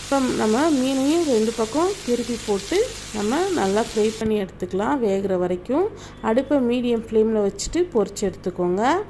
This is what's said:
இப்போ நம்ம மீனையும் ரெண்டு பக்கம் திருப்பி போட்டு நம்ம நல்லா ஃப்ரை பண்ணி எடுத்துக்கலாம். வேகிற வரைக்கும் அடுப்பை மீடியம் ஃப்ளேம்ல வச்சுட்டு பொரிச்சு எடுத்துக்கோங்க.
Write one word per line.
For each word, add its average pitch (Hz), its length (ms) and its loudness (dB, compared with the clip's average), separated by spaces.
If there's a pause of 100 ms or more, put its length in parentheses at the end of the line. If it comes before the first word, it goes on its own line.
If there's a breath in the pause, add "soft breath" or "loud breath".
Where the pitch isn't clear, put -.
இப்போ 277 200 0 (160)
நம்ம 220 220 2 (160)
மீனையும் 269 560 2
ரெண்டு 220 240 4
பக்கம் 285 340 0 (140)
திருப்பி 240 300 -2 (100)
போட்டு 208 320 0 (400)
நம்ம 214 200 0 (220)
நல்லா 196 300 2
ஃப்ரை 214 160 2 (120)
பண்ணி 220 260 0
எடுத்துக்கலாம். 190 600 -2
வேகிற 196 380 0
வரைக்கும் 185 440 0 (440 loud breath)
அடுப்பை 269 260 2 (140)
மீடியம் 240 360 0
ஃப்ளேம்ல 220 400 2
வச்சுட்டு 196 340 -4 (140)
பொரிச்சு 202 360 0
எடுத்துக்கோங்க. 180 520 -2 (280)